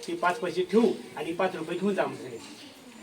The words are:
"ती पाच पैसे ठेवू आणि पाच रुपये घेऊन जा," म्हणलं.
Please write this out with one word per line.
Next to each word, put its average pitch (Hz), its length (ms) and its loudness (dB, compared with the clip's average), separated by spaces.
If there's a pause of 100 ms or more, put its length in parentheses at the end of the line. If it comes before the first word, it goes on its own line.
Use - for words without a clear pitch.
"ती 170 60 -4
पाच 175 260 2
पैसे 180 320 0
ठेवू 220 200 8 (240)
आणि 156 180 -4
पाच 185 220 2
रुपये 170 220 -4
घेऊन 196 180 2
जा," - 100 2
म्हणलं. 127 320 -8 (640)